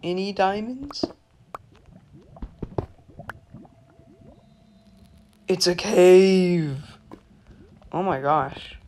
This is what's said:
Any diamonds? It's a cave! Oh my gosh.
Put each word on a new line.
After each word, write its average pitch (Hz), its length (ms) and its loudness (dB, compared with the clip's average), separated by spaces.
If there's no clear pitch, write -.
Any 185 300 -6
diamonds? 214 720 -4
It's 180 180 0
a 175 80 0
cave! 180 1040 4
Oh 170 120 -6
my 170 180 -2
gosh. 139 560 -2